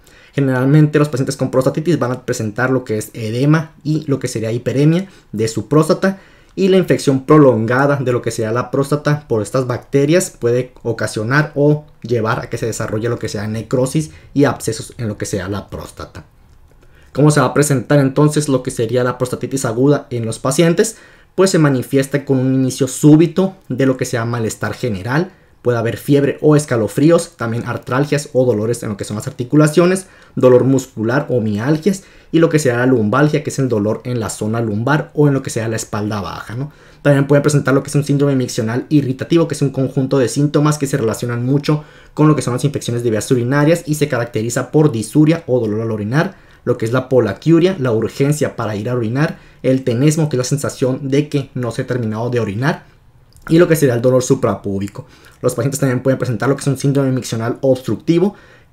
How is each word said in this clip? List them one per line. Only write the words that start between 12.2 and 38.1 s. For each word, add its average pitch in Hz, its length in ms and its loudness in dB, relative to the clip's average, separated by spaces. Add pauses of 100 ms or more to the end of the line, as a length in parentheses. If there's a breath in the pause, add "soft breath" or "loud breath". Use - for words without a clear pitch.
a 120 100 -10
que 117 80 -6
se - 80 -6
desarrolle 110 440 -4
lo 117 100 -4
que 107 100 -8
sea 107 180 -8
necrosis 127 600 -2 (240 loud breath)
y 139 120 4
abscesos - 520 -4
en 117 100 -6
lo 107 120 -8
que 101 80 -6
sea 95 220 -6
la 101 180 -8
próstata. - 580 -16 (880 soft breath)
¿Cómo 147 160 4
se 147 120 4
va 127 40 2
a 123 80 -2
presentar 143 460 2
entonces 147 500 2
lo 131 140 0
que 127 80 -6
sería 123 320 -2
la 123 160 -4
prostatitis 123 460 -4
aguda 127 440 2
en 117 160 -6
los 110 140 -6
pacientes? 170 580 0 (380 loud breath)
Pues 190 160 2
se 175 80 2
manifiesta 135 640 0
con 131 140 0
un 131 160 0
inicio 131 320 0
súbito 160 680 4 (140)
de 131 160 0
lo 131 100 2
que 127 100 -4
sea 117 200 -4
malestar 110 480 -4
general, 123 600 -4 (280 soft breath)
puede 120 160 0
haber 113 200 -2
fiebre 139 440 2
o 151 140 6
escalofríos, 147 800 2
también 117 320 -6
artralgias 143 680 -2
o 127 120 2
dolores 113 360 0
en 113 80 -6
lo 104 80 -6
que - 60 -10
son 107 140 -8
las 107 100 -8
articulaciones, 151 800 2 (280 loud breath)
dolor 123 280 6
muscular 131 640 0
o 127 120 0
mialgias, 131 600 -2 (280 soft breath)
y 165 80 2
lo 165 100 6
que 160 100 2
sea 120 180 2
la 123 80 2
lumbalgia, 131 580 2
que - 60 -6
es - 100 -4
el 131 100 0
dolor 110 340 0
en 123 160 -4
la 98 100 -4
zona 110 320 -4
lumbar 120 520 -2
o 147 140 4
en 139 60 4
lo 135 80 0
que - 80 -10
sea 110 180 -4
la 113 100 -4
espalda 104 440 -6
baja, 82 340 -10
¿no? 139 160 -8 (300 loud breath)
También 143 240 4
puede 147 160 4
presentar 143 320 2
lo 139 100 2
que - 60 -10
es - 60 -4
un 143 80 2
síndrome 143 320 0